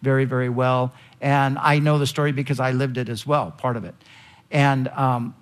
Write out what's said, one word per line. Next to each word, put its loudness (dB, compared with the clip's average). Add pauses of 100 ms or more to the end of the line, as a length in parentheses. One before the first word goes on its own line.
very, 2
very -2
well, 0 (280)
and 2
I 2
know 2
the 0
story -2
because -2
I 0
lived -2
it -4
as -8
well, 0
part -4
of -8
it. -14 (560)
And, 2
um, -2